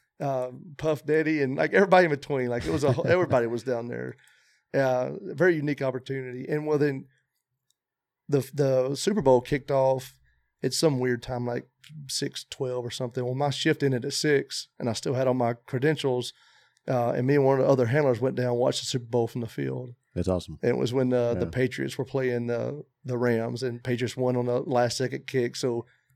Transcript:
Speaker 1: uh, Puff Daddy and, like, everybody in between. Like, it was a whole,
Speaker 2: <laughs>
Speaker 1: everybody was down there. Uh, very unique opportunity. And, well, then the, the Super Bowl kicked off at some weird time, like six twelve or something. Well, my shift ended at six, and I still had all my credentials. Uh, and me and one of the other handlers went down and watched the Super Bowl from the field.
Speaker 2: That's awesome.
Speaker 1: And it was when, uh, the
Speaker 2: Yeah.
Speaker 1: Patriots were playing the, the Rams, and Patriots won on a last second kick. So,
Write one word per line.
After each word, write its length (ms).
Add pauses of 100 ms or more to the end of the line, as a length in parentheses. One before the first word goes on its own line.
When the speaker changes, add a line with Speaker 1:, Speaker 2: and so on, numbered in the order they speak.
(220)
Speaker 1:
uh, 300 (260)
Puff 260
Daddy 380
and, 160
like, 160
everybody 320
in 60
between. 360
Like, 180
it 60
was 140
a 80
whole, 140
Speaker 2:
<laughs> 80
Speaker 1:
everybody 320
was 160
down 240
there. 280 (580)
Uh, 380 (100)
very 340
unique 260
opportunity. 640
And, 180
well, 120
then 280 (1200)
the, 240
the 420
Super 260
Bowl 200
kicked 300
off 440 (480)
at 100
some 260
weird 220
time, 240
like 220 (400)
six 420
twelve 360
or 40
something. 360
Well, 100
my 140
shift 340
ended 220
at 80
six, 560 (100)
and 100
I 40
still 200
had 140
all 60
my 220 (100)
credentials. 640 (560)
Uh, 220
and 180
me 80
and 80
one 160
of 60
the 60
other 160
handlers 340
went 140
down 120
and 100
watched 220
the 60
Super 200
Bowl 220
from 140
the 60
field. 460 (220)
Speaker 2:
That's 140
awesome. 320
Speaker 1:
And 100
it 60
was 160
when, 180
uh, 220
the 120
Speaker 2:
Yeah. 60
Speaker 1:
Patriots 460
were 80
playing 420
the, 380 (180)
the 140
Rams, 440
and 220
Patriots 320
won 220
on 100
a 120
last 360
second 320
kick. 300
So, 280 (300)